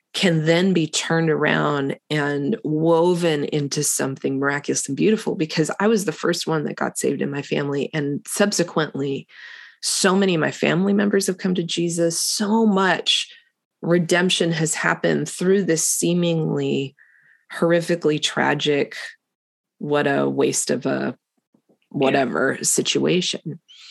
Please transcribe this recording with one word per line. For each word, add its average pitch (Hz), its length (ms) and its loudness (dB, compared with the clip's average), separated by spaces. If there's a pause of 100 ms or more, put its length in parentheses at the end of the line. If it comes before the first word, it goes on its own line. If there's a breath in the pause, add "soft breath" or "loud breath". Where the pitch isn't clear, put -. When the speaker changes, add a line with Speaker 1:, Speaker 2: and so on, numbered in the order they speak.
(140)
Speaker 1:
can 165 300 2
then 175 280 4
be 165 140 2
turned 165 440 0
around 147 680 0 (140)
and 143 540 -2
woven 165 800 2
into 147 380 -2
something 135 560 -2
miraculous 139 500 -2
and 135 80 -4
beautiful? 202 380 2
Because 160 440 -2
I 202 80 2
was 214 180 2
the 156 80 -4
first - 340 -4
one 156 180 -2
that - 120 -6
got - 220 -6
saved 139 240 -2
in 139 80 -4
my 143 120 -6
family. 143 520 -4
And 143 320 -4
subsequently, 151 1000 -2 (560 loud breath)
so - 340 2
many 190 180 4
of 156 60 0
my 139 100 0
family 160 420 2
members 202 360 2
have 185 100 -2
come 185 160 -2
to 185 80 -2
Jesus. 170 560 -2
So 220 480 0
much 190 640 2 (500 loud breath)
redemption 175 720 2
has 160 220 0
happened 165 540 0
through 190 360 2
this 160 220 0
seemingly 156 1080 0 (580 soft breath)
horrifically 170 680 2
tragic, 143 760 0 (800)
what 147 280 0
a 139 220 2
waste 135 420 0
of - 160 -2
a 135 300 -2 (760)
whatever 135 640 0
Speaker 2:
Yeah. - 60 -12
Speaker 1:
situation. - 1000 0 (300 loud breath)